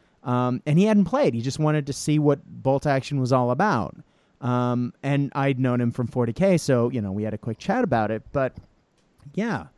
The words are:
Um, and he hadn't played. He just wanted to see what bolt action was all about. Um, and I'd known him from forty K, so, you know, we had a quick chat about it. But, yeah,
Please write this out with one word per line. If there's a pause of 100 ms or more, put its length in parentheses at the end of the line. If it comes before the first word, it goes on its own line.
(220)
Um,
and
he
hadn't
played.
He
just
wanted
to
see
what
bolt
action
was
all
about. (460)
Um, (100)
and
I'd
known
him
from
forty
K,
so,
you
know,
we
had
a
quick
chat
about
it.
But, (840)
yeah, (100)